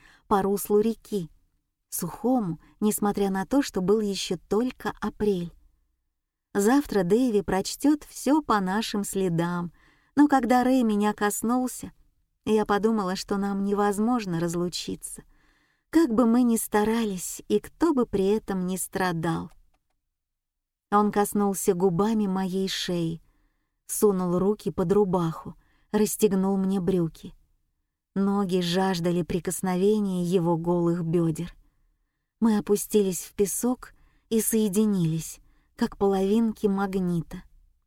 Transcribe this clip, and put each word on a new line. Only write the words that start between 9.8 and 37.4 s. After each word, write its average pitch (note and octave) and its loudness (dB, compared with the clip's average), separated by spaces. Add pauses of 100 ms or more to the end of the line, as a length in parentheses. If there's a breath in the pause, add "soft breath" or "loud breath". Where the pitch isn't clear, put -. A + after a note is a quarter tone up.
но C#4+ 6
когда B3 4
Рэй B3+ 4
меня G#3 2
коснулся, A3 -2 (540)
я G#3+ 2
подумала, G3+ 0
что G3+ -4
нам G3 -2
невозможно G3+ 0
разлучиться, F3 -6 (680)
как D#4+ 4
бы A3+ 4
мы A#3 4
ни A#3 2
старались G#3+ -2
и G#3 2
кто - -2
бы B3 0
при G3 -2
этом G3 -2
ни F#3 -4
страдал. E3+ -4 (1400)
Он G#3 4
коснулся G3+ 0
губами G3 0
моей F#3+ -2
шеи, E3+ -4 (640)
сунул F#3 2
руки G3+ 0
под F#3 -2
рубаху, F3+ 0 (360)
расстегнул G3 2
мне F#3+ 0
брюки. F3+ -2 (800)
Ноги G3 0
жаждали F3 0
прикосновения F#3 -2
его F3 0
голых E3+ 0
бёдер. E3 -2 (840)
Мы A3+ 2
опустились G3+ 0
в - -18
песок A#3 -2 (360)
и A3+ 2
соединились, G3 0 (360)
как - -4
половинки G3+ 0
магнита. F#3 -4 (440)